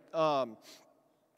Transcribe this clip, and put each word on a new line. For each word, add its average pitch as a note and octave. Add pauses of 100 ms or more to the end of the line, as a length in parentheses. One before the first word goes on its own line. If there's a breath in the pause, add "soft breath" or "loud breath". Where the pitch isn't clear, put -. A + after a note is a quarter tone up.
(140)
Um, C#3 (800 loud breath)